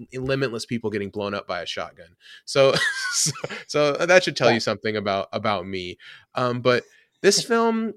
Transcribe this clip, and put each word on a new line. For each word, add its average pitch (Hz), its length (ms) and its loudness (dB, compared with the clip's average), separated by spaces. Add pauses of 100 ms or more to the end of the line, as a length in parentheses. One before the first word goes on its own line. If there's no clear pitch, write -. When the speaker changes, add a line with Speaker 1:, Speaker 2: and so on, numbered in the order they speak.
(140)
Speaker 1:
limitless 131 520 -2
people 117 240 -4
getting 101 200 -4
blown 101 240 -4
up 98 140 -6
by 87 140 -4
a 82 40 -10
shotgun. 85 500 -12 (300)
So, 135 280 4 (200)
<laughs> - 180 -6
so, - 200 0 (360)
so 147 260 0
that 180 300 6
should 185 140 -4
tell 131 100 4
Speaker 2:
Yeah. 117 60 6
Speaker 1:
you 113 80 2
something 107 340 -2
about, 98 380 -2
about 101 340 -2
me. 92 300 -8 (360)
Um, 123 280 -2
but 123 220 2 (380)
this 202 220 4
Speaker 2:
<laughs> - 20 -12
Speaker 1:
film 226 520 0